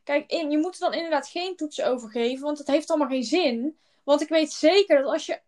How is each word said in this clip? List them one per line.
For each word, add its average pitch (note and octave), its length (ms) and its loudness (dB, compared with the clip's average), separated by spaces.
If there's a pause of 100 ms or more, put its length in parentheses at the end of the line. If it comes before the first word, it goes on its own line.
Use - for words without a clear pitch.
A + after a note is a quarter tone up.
kijk, D4 280 -2
in, D4+ 200 -2
je D4+ 60 2
moet F4 160 0
er - 60 -20
dan F4 140 -2
inderdaad D#4 340 -2
geen F4+ 280 -6
toetsen - 320 -6
over A#3 220 -4
geven, B3+ 340 -4
want D4 140 -4
het D4 100 -16
heeft D4+ 220 0
allemaal D4+ 200 0
geen C4 140 -2
zin. C4+ 540 0 (260)
Want D4 180 2
ik D4+ 80 -4
weet D#4+ 220 2
zeker E4+ 500 6
dat C#4+ 100 -2
als D#4 140 -4
je - 220 -6